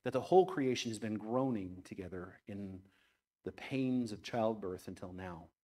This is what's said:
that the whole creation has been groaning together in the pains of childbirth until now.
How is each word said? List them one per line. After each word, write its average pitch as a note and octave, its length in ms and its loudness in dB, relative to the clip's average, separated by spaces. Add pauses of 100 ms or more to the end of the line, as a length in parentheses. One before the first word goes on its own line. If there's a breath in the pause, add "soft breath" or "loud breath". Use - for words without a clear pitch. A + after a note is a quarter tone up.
that B2 100 -2
the B2+ 80 2
whole F3 240 8
creation C3 440 0
has A2 80 -4
been G#2+ 200 -2
groaning G#2+ 680 -2
together F2+ 640 -10
in G2 320 -8 (640 soft breath)
the F#2 80 -4
pains B2+ 600 0
of G2+ 120 -10
childbirth G#2+ 640 0
until F#2 260 -10
now. F2 360 -8 (140)